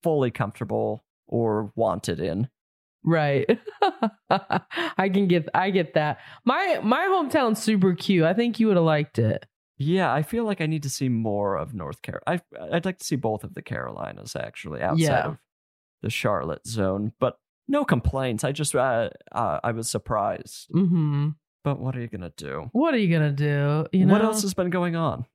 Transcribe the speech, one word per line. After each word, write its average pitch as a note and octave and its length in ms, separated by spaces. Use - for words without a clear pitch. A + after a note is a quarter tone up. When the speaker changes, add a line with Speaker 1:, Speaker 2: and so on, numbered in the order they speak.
Speaker 1:
fully C#3+ 280
comfortable A2 720
or A2 480
wanted F2+ 460
in. F#2 300
Speaker 2:
Right. D#3 560
<laughs> - 480
I G3 840
can G3 140
get, F3 280
I F#3 160
get F3+ 240
that. D3+ 240
My, D#4+ 380
my C4 240
hometown's D4 560
super F#3+ 320
cute. F3 300
I E3+ 100
think A#3 260
you A3 80
would G3 80
have E3+ 80
liked D3+ 340
it. A2 280
Speaker 1:
Yeah, D#3+ 340
I D3 100
feel A3+ 220
like G#3 160
I D#3+ 60
need D#3 180
to C3+ 60
see C3 180
more G2+ 480
of D#2+ 180
North D#2+ 280
Car-, - 240
I, E3+ 140
I'd E3 140
like F#3 120
to - 60
see - 120
both A2 280
of - 100
the - 80
Carolinas, G1+ 720
actually, B1+ 460
outside D#3+ 220
Speaker 2:
Yeah. D3+ 240
Speaker 1:
of D#3 120
the G#2+ 80
Charlotte D#2+ 560
zone. G#2 540
But - 180
no C#4+ 160
complaints. C3 580
I C3 100
just, D3 220
uh, B2 360
uh, G2 300
I A#2 100
was A2+ 180
surprised. G#2 840
Speaker 2:
Mm-hmm. D#3 560
Speaker 1:
But C#3+ 180
what B2+ 160
are B2 40
you A#2 60
gonna F2+ 300
do? D2+ 360
Speaker 2:
What D4 220
are A#3+ 40
you F#3 140
gonna D3+ 200
do? C#3+ 600
You F#3+ 140
Speaker 1:
What G3 120
Speaker 2:
know? A3 80
Speaker 1:
else A3 160
has G3 120
been F3+ 160
going F3 240
on? C#3+ 400